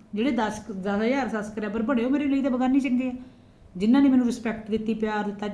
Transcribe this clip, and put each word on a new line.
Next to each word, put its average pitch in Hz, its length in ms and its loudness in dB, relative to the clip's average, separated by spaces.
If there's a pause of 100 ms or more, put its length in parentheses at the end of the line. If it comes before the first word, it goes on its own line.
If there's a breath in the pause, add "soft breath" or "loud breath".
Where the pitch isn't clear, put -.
(140)
ਜਿਹੜੇ 226 160 0
ਦਸ, 220 300 -2 (100)
ਦਸ 202 320 -2
ਹਜ਼ਾਰ 254 260 0
ਸਬਸਕ੍ਰਾਈਬਰ 214 540 -4
ਬਣੇ, 233 220 2
ਉਹ 254 60 0
ਮੇਰੇ 294 140 2
ਲਈ 269 180 2
ਤਾਂ 269 80 0
ਬਗਾਨੇ 254 300 2
ਚੰਗੇ 254 280 0
ਆ। 247 40 -4 (640 loud breath)
ਜਿਨ੍ਹਾਂ 226 260 6
ਨੇ 285 60 6
ਮੈਨੂੰ 254 180 6
ਰਿਸਪੈਕਟ 220 440 -4
ਦਿੱਤੀ, 220 240 -2
ਪਿਆਰ 214 300 -4
ਦਿੱਤਾ, 202 300 -6